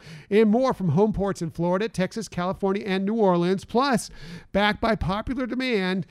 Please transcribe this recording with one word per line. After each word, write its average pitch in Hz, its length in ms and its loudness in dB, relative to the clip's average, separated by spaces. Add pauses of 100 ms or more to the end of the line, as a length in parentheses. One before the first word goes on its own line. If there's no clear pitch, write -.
(300)
and 208 220 6
more 247 240 2
from 190 140 -2
home 196 220 4
ports 190 300 -2
in 165 80 -4
Florida, 180 400 -2
Texas, 185 380 -4
California, 190 580 -2
and 190 180 -2
New 208 120 -2
Orleans. 185 500 2
Plus, 254 460 0 (400)
backed 202 280 0
by 226 160 0
popular 226 520 -4
demand, 214 640 -2